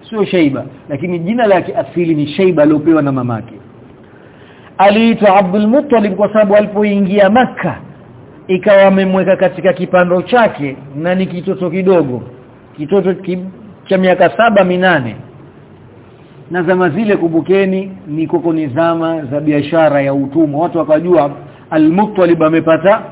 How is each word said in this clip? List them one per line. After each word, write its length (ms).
Sio 160
Shaiba, 400
lakini 300
jina 280
lake 300
asili 380
ni 120
Shaiba 360
aliopewa 380
na 100
mamake. 420
Aliitwa 580
Abdul 320
Muttalib 480
kwa 180
sababu 220
alipoingia 760
Makkah, 480
ikawa 360
amemweka 520
katika 380
kipando 480
chake, 560
na 200
ni 120
kitoto 420
kidogo, 520
kitoto 360
ki-, 320
cha 120
miaka 400
saba, 260
minane. 520
Na 120
zama 260
zile, 280
kumbukeni, 760
ni 200
koko, 260
ni 140
zama 580
za 140
biashara 600
ya 120
utumwa. 480
Watu 160
wakajua 540
Al-Muttalib 720
amepata 580